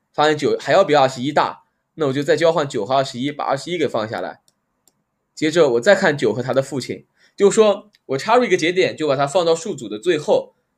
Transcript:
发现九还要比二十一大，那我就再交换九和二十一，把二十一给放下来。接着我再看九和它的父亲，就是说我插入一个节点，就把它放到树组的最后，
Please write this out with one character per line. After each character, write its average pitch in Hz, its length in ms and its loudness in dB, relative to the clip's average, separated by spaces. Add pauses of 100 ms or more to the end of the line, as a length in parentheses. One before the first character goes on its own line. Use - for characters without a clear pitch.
(120)
发 151 160 2
现 156 100 0
九 120 220 0
还 139 140 -2
要 190 100 6
比 143 100 0
二 135 140 4
十 123 140 -6
一 143 100 -4
大， 143 320 0 (320)
那 156 120 -2
我 135 60 -2
就 143 80 -4
再 151 140 2
交 165 160 2
换 160 160 0
九 110 180 -6
和 127 80 -4
二 139 80 2
十 131 160 -6
一， 135 140 -6
把 143 140 -8
二 135 120 -2
十 160 140 -10
一 175 80 -6
给 135 80 0
放 110 200 -4
下 110 120 -8
来。 87 220 -12 (920)
接 156 160 -2
着 156 200 4
我 117 120 0
再 196 140 4
看 165 200 0
九 127 160 0
和 120 120 -4
它 131 100 -4
的 131 80 0
父 135 180 -6
亲， - 280 -10 (280)
就 196 140 4
是 190 60 -4
说 214 340 2 (160)
我 135 140 -4
插 220 160 0
入 247 100 4
一 - 20 -4
个 180 80 0
节 160 160 0
点， 160 240 0
就 151 120 -4
把 135 80 2
它 139 100 0
放 170 180 0
到 165 120 2
树 180 180 -8
组 123 160 -12
的 104 80 -10
最 160 220 0
后， 151 340 0 (240)